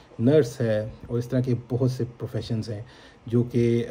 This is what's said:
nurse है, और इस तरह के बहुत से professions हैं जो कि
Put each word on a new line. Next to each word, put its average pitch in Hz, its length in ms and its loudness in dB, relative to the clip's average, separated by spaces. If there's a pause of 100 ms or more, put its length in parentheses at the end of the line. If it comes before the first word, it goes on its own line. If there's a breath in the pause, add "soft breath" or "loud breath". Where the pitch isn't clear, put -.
(200 loud breath)
nurse 135 400 4
है, 110 320 0 (180)
और 120 80 -2
इस 120 120 -6
तरह 127 100 0
के 127 140 -2
बहुत 127 380 0
से - 120 -4
professions 110 640 -6
हैं 110 180 -10 (420 loud breath)
जो 120 140 4
कि 117 480 2